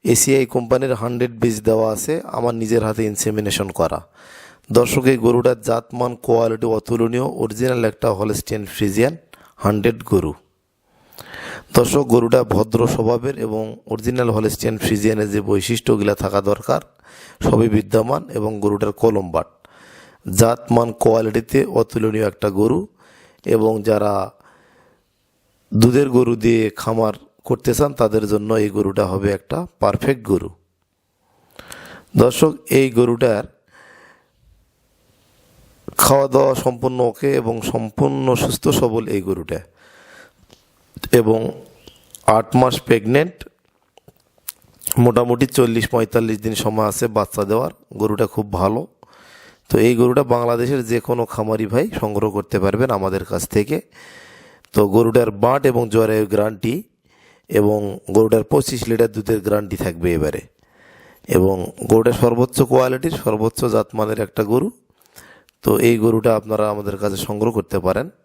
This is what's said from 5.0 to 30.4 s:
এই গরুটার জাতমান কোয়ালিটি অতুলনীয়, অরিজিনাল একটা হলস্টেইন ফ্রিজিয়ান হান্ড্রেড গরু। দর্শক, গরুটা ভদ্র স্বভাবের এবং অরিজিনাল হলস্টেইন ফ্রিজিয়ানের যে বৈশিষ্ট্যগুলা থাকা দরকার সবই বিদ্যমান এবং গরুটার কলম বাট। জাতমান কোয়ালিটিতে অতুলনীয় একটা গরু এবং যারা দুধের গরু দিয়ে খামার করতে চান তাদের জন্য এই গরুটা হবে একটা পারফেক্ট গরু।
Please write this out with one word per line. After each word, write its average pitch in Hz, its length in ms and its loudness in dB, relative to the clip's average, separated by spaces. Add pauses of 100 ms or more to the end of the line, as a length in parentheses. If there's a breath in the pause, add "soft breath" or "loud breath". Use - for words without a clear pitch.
এই 127 120 0
গরুটার 120 420 2
জাতমান 123 440 -4 (140)
কোয়ালিটি 113 420 0 (100)
অতুলনীয়, 117 500 -2 (160)
অরিজিনাল 117 380 -2 (100)
একটা - 160 -4 (120)
হলস্টেইন 107 440 -4 (120)
ফ্রিজিয়ান 110 380 0 (500 soft breath)
হান্ড্রেড 107 360 0 (120)
গরু। 85 220 0 (1400 loud breath)
দর্শক, 120 260 2 (100)
গরুটা 120 260 4 (160)
ভদ্র 110 240 0 (160)
স্বভাবের 120 400 -2 (100)
এবং 110 180 -6 (300)
অরিজিনাল 120 420 -2
হলস্টেইন 110 480 -2
ফ্রিজিয়ানের 107 500 0
যে 104 60 0 (100)
বৈশিষ্ট্যগুলা 104 640 0 (100)
থাকা 98 160 0 (120)
দরকার - 300 -2 (640 loud breath)
সবই 117 300 4
বিদ্যমান 113 460 0 (160)
এবং 107 140 -4 (120)
গরুটার 104 280 0 (100)
কলম 104 320 2
বাট। 80 140 -2 (920 loud breath)
জাতমান 117 500 2 (140)
কোয়ালিটিতে 113 560 2 (200)
অতুলনীয় 110 520 -2
একটা - 160 -4 (120)
গরু 120 200 2 (760 soft breath)
এবং 110 160 2 (160)
যারা 104 260 0 (1600 soft breath)
দুধের 123 360 4 (100)
গরু 117 160 2 (120)
দিয়ে 117 180 4 (180)
খামার 110 340 0 (340)
করতে 123 280 -2
চান 143 220 2
তাদের 110 320 2
জন্য 107 180 -2 (140)
এই 104 140 -2
গরুটা 98 340 0
হবে 98 160 -2 (100)
একটা - 200 -8 (240)
পারফেক্ট 113 400 0 (100)
গরু। 90 180 0 (1700 loud breath)